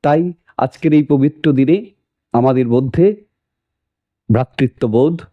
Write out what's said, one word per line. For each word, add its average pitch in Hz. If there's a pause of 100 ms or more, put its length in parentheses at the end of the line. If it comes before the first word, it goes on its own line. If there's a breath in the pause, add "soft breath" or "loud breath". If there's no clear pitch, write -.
তাই 165 (240 soft breath)
আজকের 151
এই 151
পবিত্র 147
দিনে 156 (400)
আমাদের 127
মধ্যে 139 (1080)
ভ্রাতৃত্ববোধ 127 (120)